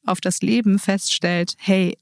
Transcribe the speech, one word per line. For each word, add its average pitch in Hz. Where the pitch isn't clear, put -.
auf 185
das -
Leben 208
feststellt, 175
hey, 190